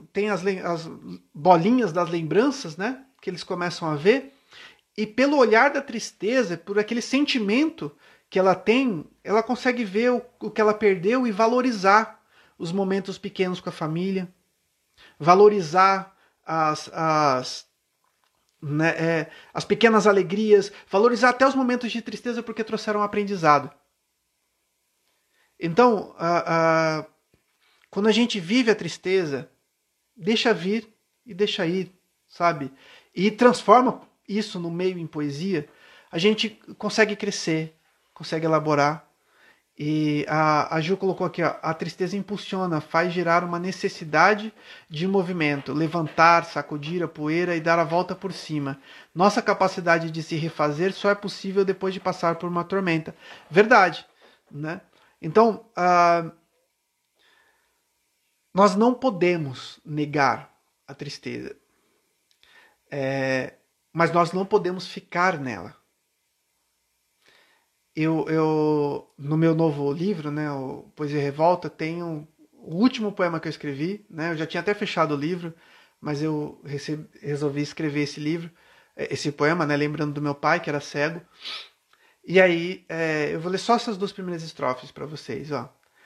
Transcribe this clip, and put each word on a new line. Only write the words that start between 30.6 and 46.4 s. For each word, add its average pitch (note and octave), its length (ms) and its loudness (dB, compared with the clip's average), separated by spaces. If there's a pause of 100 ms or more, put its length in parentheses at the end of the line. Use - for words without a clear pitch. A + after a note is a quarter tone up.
e A3 80 -20
deixa G3 320 -2
ir, F3+ 260 -2 (380)
sabe? D#3 420 -2 (440)
E G3+ 160 2
transforma A#3+ 720 4 (260)
isso G#3 320 -6
no E3+ 100 -6
meio F3+ 280 -4
em E3 80 -8
poesia, D3+ 640 -4 (420)
a - 60 -10
gente G#3+ 340 2 (280)
consegue G#3+ 380 0
crescer, D#3+ 600 -4 (380)
consegue D#3+ 320 -4
elaborar. D3+ 600 2 (720)
E D3+ 520 -2
a, D#3 480 2
a D#3+ 40 0
Ju F3 160 -2
colocou F#3 300 -2
aqui: F3 160 -4
ó, D3 180 0
"A D#3+ 140 -4
tristeza F3+ 420 -6
impulsiona, F#3 640 -6
faz E3+ 320 0
gerar E3+ 300 2
uma F3 160 -4
necessidade F#3 960 0 (340)
de D#3+ 200 -4
movimento, E3 640 0
levantar, D#3+ 720 4